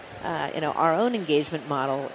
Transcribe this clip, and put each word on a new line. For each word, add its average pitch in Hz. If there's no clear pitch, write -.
uh, 151
you 160
know, 151
our 160
own 233
engagement 151
model 139